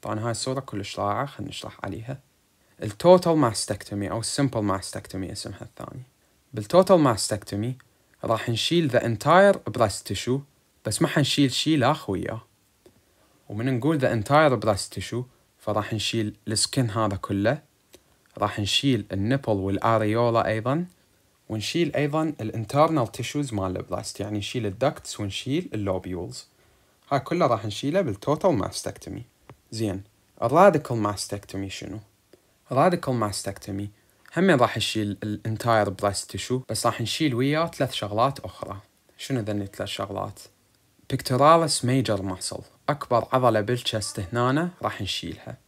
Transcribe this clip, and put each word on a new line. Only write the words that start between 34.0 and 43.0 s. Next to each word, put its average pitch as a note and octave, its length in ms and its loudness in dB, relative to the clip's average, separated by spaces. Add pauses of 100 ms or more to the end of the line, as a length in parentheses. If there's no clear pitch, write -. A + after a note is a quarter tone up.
همين F3+ 180 6
راح A#2+ 220 4
نشيل G#2 460 -2
الانتاير G#2+ 640 0
بريست G2 420 -4
تيشو، B2+ 380 -6
بس - 160 -4
راح A#2 160 0
نشيل B2+ 340 0
وياه D3 320 0
ثلاث C3 240 -2
شغلات A2+ 480 -2
أخرى. - 380 -12 (400)
شنو C3+ 220 -4
ذني G#2 260 -2
ثلاث G2+ 240 -8
شغلات؟ G2+ 500 -6 (760)
pectoralis C#3+ 720 4
major A#2+ 380 2
muscle، F#2 400 -8 (280)
أكبر B2 420 0